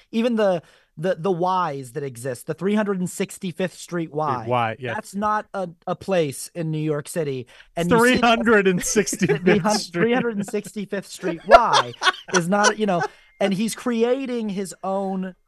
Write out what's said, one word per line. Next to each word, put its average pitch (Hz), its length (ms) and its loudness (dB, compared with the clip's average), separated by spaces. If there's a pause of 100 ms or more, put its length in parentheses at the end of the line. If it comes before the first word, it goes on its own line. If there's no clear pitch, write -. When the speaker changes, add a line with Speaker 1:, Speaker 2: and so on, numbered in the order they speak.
(100)
Speaker 1:
Even 226 240 0
the, 196 280 2 (340)
the, 175 200 -2
the 165 160 -2
Ys 165 600 -2
that 143 100 -6
exist, 127 460 -8
the 160 60 -4
three 196 200 0
hundred 202 240 0
and 180 100 -2
sixty-fifth 185 720 -6
Street 170 340 -6
Y, 139 360 -2
Speaker 2:
Y, 117 320 2
yeah. 123 140 -6
Speaker 1:
that's 110 200 -10
not 214 400 -2
a, 185 160 -6 (160)
a 180 80 -4
place 165 600 -2
in 160 160 -4
New 156 60 -2
York 151 280 -2
City. 139 400 -6 (300)
And 175 120 0
you 175 80 6
see 226 60 6 (120)
Speaker 2:
Three 220 60 2
hundred 226 460 4
and 185 160 2
sixty-fifth - 640 0
Speaker 1:
<laughs> - 0 -
the 185 140 6
hun-, 208 200 2
Speaker 2:
Street. 175 240 -2
Speaker 1:
three 233 100 4
hundred 240 240 0
and 202 100 -4
sixty-fifth 208 600 -6
Street - 400 -6
Y - 460 6 (420)
is 175 140 0
not, 208 320 2
you 214 60 0
know, 180 140 0 (380)
and 196 160 0
he's 208 220 -2
creating 240 720 -2
his 190 340 -6
own 190 540 -6 (120)